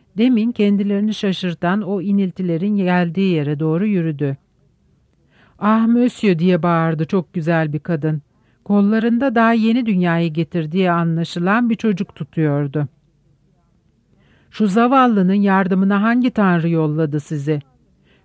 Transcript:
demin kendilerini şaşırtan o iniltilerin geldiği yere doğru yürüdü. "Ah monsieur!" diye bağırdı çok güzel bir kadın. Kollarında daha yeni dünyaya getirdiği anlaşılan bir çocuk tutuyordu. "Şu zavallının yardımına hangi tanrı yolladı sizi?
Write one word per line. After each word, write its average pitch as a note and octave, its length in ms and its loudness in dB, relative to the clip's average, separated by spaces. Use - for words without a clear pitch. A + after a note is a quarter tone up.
demin A#3 340 2
kendilerini G3+ 640 0
şaşırtan F#3 680 -2
o F#3 200 -6
iniltilerin F#3+ 760 -2
geldiği F3+ 580 0
yere D3 260 -2
doğru D#3+ 260 -2
yürüdü. D#3 520 -2
"Ah A3 280 2
monsieur!" A#3 520 2
diye F3 240 2
bağırdı E3 420 0
çok - 280 -4
güzel D#3+ 400 -2
bir D3+ 60 -6
kadın. D#3 420 -4
Kollarında A3 720 2
daha A3+ 180 4
yeni A3+ 320 2
dünyaya F3 420 0
getirdiği E3 640 -2
anlaşılan F3 800 0
bir A3 60 0
çocuk G3 400 -4
tutuyordu. D3 720 -2
"Şu G#3+ 160 0
zavallının A#3 680 2
yardımına G3 680 2
hangi A#3+ 300 0
tanrı F3 380 2
yolladı D#3 500 0
sizi? D3 400 -4